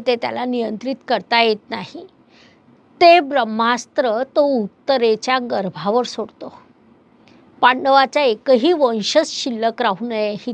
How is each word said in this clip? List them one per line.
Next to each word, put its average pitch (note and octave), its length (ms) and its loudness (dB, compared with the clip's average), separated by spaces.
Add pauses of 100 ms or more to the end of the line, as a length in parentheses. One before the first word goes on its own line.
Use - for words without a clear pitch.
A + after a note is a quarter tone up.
ते B3 100 0
त्याला A#3 280 -6
नियंत्रित A#3+ 520 -6 (120)
करता A#3 320 0
येत A3 300 -2
नाही. C#4 360 -12 (920)
ते F4 200 8
ब्रह्मास्त्र A#3+ 1040 -2 (140)
तो D#4 60 4
उत्तरेच्या B3 960 0 (120)
गर्भावर G3+ 540 -2
सोडतो. - 480 -12 (1120)
पांडवाचा C4+ 580 4
एकही B3+ 520 2
वंशज C#4+ 540 0
शिल्लक A3+ 560 -4
राहू A3 260 -4
नये G#3+ 320 -4
ही B3 140 -8